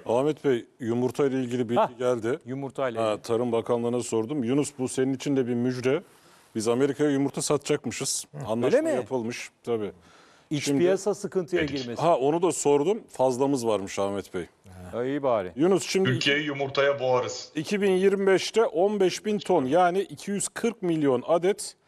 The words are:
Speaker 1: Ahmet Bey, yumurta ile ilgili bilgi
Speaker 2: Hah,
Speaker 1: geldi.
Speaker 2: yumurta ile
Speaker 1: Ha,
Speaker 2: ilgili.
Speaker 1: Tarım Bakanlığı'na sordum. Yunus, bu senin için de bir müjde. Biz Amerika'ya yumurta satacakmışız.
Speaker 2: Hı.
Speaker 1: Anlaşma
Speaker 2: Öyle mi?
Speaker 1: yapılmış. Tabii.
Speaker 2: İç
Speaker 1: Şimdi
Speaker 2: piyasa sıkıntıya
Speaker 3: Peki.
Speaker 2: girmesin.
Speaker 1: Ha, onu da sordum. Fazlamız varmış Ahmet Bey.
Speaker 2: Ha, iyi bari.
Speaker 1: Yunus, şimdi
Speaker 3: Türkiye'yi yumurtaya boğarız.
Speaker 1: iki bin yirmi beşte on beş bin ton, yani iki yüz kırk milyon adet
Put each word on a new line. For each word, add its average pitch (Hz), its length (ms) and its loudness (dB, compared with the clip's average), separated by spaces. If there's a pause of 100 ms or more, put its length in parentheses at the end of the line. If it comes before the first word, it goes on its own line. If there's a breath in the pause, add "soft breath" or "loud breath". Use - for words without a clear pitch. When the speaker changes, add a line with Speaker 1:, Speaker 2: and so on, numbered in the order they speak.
Speaker 1:
Ahmet 139 400 0
Bey, 123 200 2 (140)
yumurta 123 460 0
ile 131 140 0
ilgili 123 300 -2
bilgi 123 120 2
Speaker 2:
Hah, 123 180 -2
Speaker 1:
geldi. 123 460 0
Speaker 2:
yumurta 135 440 -6
ile 113 100 -6
Speaker 1:
Ha, 113 120 0
Speaker 2:
ilgili. 98 100 -4
Speaker 1:
Tarım 117 300 0
Bakanlığı'na 117 520 0
sordum. 117 400 -2
Yunus, 135 360 0
bu 127 80 -2
senin 131 260 0
için 139 220 -2
de 131 120 0
bir 123 60 -2
müjde. 127 500 0 (520 soft breath)
Biz 110 120 -2
Amerika'ya 139 420 2
yumurta 139 320 0
satacakmışız. - 880 -2
Speaker 2:
Hı. 143 160 -10
Speaker 1:
Anlaşma 123 300 2
Speaker 2:
Öyle 320 120 0
mi? - 60 0
Speaker 1:
yapılmış. 120 540 -4 (140)
Tabii. 110 280 -2 (580 soft breath)
Speaker 2:
İç 143 140 -4
Speaker 1:
Şimdi 143 160 0
Speaker 2:
piyasa 185 360 2
sıkıntıya 175 460 -4
Speaker 3:
Peki. 147 140 -4
Speaker 2:
girmesin. 120 280 -6
Speaker 1:
Ha, 165 140 4
onu 147 240 2
da 175 100 2
sordum. 143 580 2
Fazlamız 131 580 0
varmış 98 320 -2
Ahmet 101 340 -4
Bey. 90 120 -4 (460)
Speaker 2:
Ha, 113 140 -4
iyi 139 180 -4
bari. 107 320 0
Speaker 1:
Yunus, 175 320 2
şimdi 190 220 2
Speaker 3:
Türkiye'yi 143 360 2
yumurtaya 139 540 0
boğarız. 123 560 0
Speaker 1:
iki 190 260 -2
bin 202 100 4
yirmi 190 360 2
beşte 196 380 4
on 196 340 0
beş 180 260 0
bin 208 140 0
ton, 165 260 2
yani 175 360 4
iki 160 300 -8
yüz 196 160 -2
kırk - 340 -4
milyon 147 460 2
adet 175 480 0 (120 soft breath)